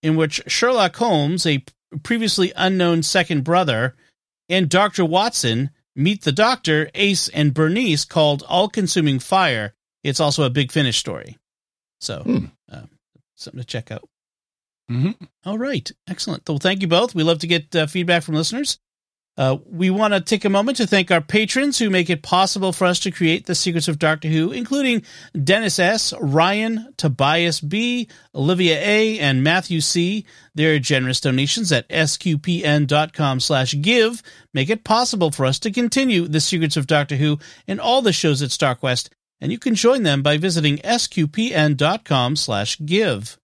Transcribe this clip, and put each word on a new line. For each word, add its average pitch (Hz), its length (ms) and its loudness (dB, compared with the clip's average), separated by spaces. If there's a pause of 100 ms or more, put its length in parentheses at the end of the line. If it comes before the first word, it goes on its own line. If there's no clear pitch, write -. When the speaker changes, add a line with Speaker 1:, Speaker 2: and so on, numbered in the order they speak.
Speaker 1:
in 156 140 2
which 156 320 -2
Sherlock 233 480 2
Holmes, 175 500 0
a 143 180 0 (380)
previously 214 540 0
unknown 175 460 2
second 165 420 0
brother, 135 500 0 (540)
and 180 200 2
Doctor 190 360 2
Watson 156 640 0 (260)
meet 190 260 0
the 156 100 0
Doctor, 160 640 0
Ace, 196 340 0
and 147 260 2
Bernice 160 500 0
called 147 440 2
All-Consuming 180 680 0
Fire. 123 560 0 (300)
It's 139 160 -2
also 151 240 2
a 127 60 2
Big 131 200 0
Finish 135 280 0
story." - 400 -10 (640)
So, 82 200 -8
Speaker 2:
Hmm. 175 220 0 (260)
Speaker 1:
uh, - 120 -18 (540)
something - 240 -16
to 123 60 -12
check - 240 -8
out. - 160 -14 (840)
Speaker 3:
Mm-hmm. 131 340 -2 (200)
Speaker 1:
All 202 140 -6
right. 247 320 -6 (180)
Excellent. - 400 -10
Well, 151 100 -2
thank 190 240 0
you 185 60 -2
both. 185 260 2
We 165 80 0
love 165 180 2
to 170 60 -8
get, 165 300 -2
uh, 156 100 2
feedback 170 380 0
from 160 100 -6
listeners. 220 440 -2 (600)
Uh, 131 260 2
we 185 240 -2
wanna 202 320 2
take 202 240 -2
a 208 60 2
moment 214 260 2
to 226 100 0
thank 190 240 2
our 165 100 4
patrons 220 580 0
who 220 100 0
make 180 220 0
it 160 120 -2
possible 185 500 0
for 185 120 -2
us 180 140 2
to 196 140 -4
create 170 340 0
The 180 80 -2
Secrets 165 340 -2
of 151 100 -2
Doctor 156 300 0
Who, 160 220 2
including 247 520 -2 (420)
Dennis 196 340 2
S, 190 420 0
Ryan, 208 800 0
Tobias 156 640 0
B, 226 480 -2 (260)
Olivia 170 460 2
A, 214 400 2
and 135 240 2
Matthew 170 360 0
C. 180 460 -2 (280)
Their 156 260 2
generous 127 400 -2
donations 143 520 0
at 123 160 0
S 156 300 0
Q 165 200 0
P 170 260 -4
N 147 220 2
dot 151 280 0
com 135 260 -2
slash 131 400 -2
give 226 420 2 (300)
make 135 160 -2
it 220 160 -4
possible 214 460 2
for 139 160 -2
us 131 140 0
to 220 100 -4
continue 233 560 0
The 156 140 0
Secrets 160 360 0
of 143 120 -2
Doctor 147 280 0
Who 151 220 2 (300)
and 190 120 -4
all 254 220 2
the 214 100 2
shows 147 300 0
at 135 80 -4
StarQuest, 127 580 -2 (320)
and - 120 -4
you 233 60 -6
can 233 180 0
join 247 260 4
them 139 200 2
by 147 140 2
visiting 151 480 0
S 233 220 0
Q 156 220 0
P 226 260 -2
N 151 220 2
dot 156 280 0
com 131 320 0
slash 104 480 -4
give. 151 600 -2